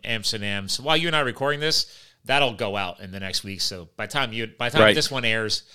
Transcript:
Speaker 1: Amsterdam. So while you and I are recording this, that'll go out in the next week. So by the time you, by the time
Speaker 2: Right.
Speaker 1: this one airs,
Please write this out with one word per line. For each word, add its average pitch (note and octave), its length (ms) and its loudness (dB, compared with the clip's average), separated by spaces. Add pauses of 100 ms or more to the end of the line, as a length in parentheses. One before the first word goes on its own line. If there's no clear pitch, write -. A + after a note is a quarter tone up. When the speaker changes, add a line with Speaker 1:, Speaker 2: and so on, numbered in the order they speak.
Speaker 1:
Amsterdam. G2+ 640 -2
So A#2+ 160 -4
while D#3 120 4
you E3+ 120 0
and D#3 80 2
I D3 60 2
are - 20 -2
recording C#3 340 -2
this, D3+ 340 0 (320)
that'll C3+ 300 2
go G2+ 220 -2
out F#2 240 -4
in F#2 100 -12
the G2 80 -10
next F#2+ 240 -4
week. G2 180 -8
So F2 360 -6
by G#2+ 100 -6
the - 60 -10
time C3 200 -2
you, A2+ 140 -6 (100)
by A#2+ 120 -2
the A#2 100 -2
time A2 80 10
Speaker 2:
Right. G#2 80 8
Speaker 1:
this - 160 2
one C3 140 -2
airs, A2 400 0 (100)